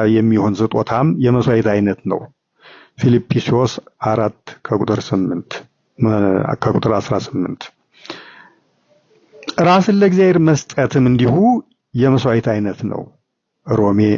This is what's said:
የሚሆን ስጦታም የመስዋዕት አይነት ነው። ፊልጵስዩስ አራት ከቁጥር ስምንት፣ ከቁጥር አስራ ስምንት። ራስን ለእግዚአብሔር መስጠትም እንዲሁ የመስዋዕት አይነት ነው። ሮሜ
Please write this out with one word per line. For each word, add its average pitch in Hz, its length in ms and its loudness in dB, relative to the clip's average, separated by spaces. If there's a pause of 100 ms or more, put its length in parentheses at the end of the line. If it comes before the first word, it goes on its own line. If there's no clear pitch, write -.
የሚሆን 110 480 2
ስጦታም 113 520 -2 (120)
የመስዋዕት 120 480 2
አይነት 101 380 0
ነው። - 140 -4 (800)
ፊልጵስዩስ 120 760 0 (280)
አራት 110 400 -2 (220)
ከቁጥር 104 380 -2
ስምንት፣ 90 480 -4 (1080)
ከቁጥር 110 340 -2
አስራ 104 260 -4
ስምንት። 92 420 -8 (2000)
ራስን 185 380 2
ለእግዚአብሔር 185 420 4
መስጠትም 143 680 0
እንዲሁ 123 300 2 (580)
የመስዋዕት 127 540 0
አይነት 104 360 -4
ነው። 101 180 -8 (680)
ሮሜ 104 320 0 (180)